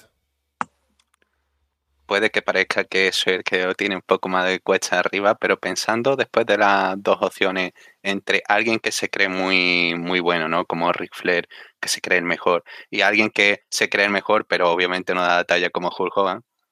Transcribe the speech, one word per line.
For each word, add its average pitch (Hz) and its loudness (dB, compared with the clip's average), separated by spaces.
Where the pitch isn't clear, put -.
Puede 101 2
que 113 -2
parezca 95 0
que 95 0
soy - 0
el 95 -4
que 92 0
lo 95 -2
tiene 98 -2
un 92 -8
poco 95 0
más 92 0
de 92 -2
cuesta 92 0
arriba, 101 0
pero 98 0
pensando 117 -2
después 113 0
de 104 2
las 98 2
dos 98 2
opciones 92 -2
entre 98 -2
alguien 110 2
que - -4
se - -4
cree 98 0
muy, 90 0
muy 90 -2
bueno, 85 0
¿no? 85 0
Como 85 -2
Ric - -6
Flair, 87 -2
que - -8
se - -4
cree 90 0
el 87 -2
mejor, 87 0
y 101 -4
alguien 107 4
que 101 2
se - -2
cree 101 2
el 104 0
mejor, 107 0
pero 87 2
obviamente 90 -2
no 90 0
da 87 2
la 87 2
talla 87 2
como 87 -4
Hulk 92 -4
Hogan. 98 -2